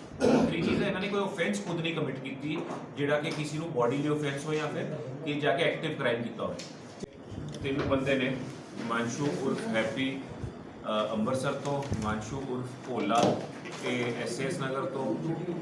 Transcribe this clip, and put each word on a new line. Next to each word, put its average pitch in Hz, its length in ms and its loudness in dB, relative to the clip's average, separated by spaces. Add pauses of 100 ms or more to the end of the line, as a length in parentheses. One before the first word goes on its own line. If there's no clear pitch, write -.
(220)
ਦੂਸਰੀ - 400 6
ਚੀਜ਼ - 220 4
ਹੈ, 202 40 2
ਇਹਨਾਂ 190 140 0
ਨੇ 202 60 0
ਕੋਈ 202 120 2
ਆਫੈਂਸ 196 460 0
ਖੁਦ 170 160 -2
ਨਹੀਂ 165 140 0
ਕਮਿਟ 135 240 -2
ਕੀਤੀ, 151 380 -4 (400)
ਜਿਹੜਾ 143 220 4
ਕਿ 156 120 0
ਕਿਸੇ 147 260 -2
ਨੂੰ 165 160 -2
ਬਾਡੀ 135 240 4
ਲਈ 147 100 2
ਆਫੈਂਸ 147 380 0
ਹੋਏ 156 120 0
ਜਾਂ 151 100 0
ਫਿਰ - 180 -2 (400)
ਕਿ 147 80 0
ਜਾ 143 220 4
ਕੇ - 80 4
ਐਕਟਿਵ 156 360 2
ਕ੍ਰਾਈਮ 120 240 2
ਕੀਤਾ - 200 -4
ਹੋਵੇ। - 120 -2 (1080)
ਤਿੰਨ 135 180 0
ਬੰਦੇ 135 340 4
ਨੇ, 127 100 2 (540)
ਹਿਮਾਂਸ਼ੂ 117 480 0 (140)
ਉਰਫ 123 260 0
ਹੈਪੀ, 131 520 0 (680)
ਅ, 107 260 2
ਅੰਮ੍ਰਿਤਸਰ 127 420 2
ਤੋਂ, 143 300 0
ਹਿਮਾਂਸ਼ੂ 110 680 -2
ਉਰਫ 123 400 -6
ਭੋਲਾ, 113 340 4 (640)
ਇਹ 120 380 0
ਐਸ 120 160 -4
ਏ 135 60 0
ਐਸ 135 140 -2
ਨਗਰ 135 220 -2
ਤੋਂ, 131 340 -2 (460)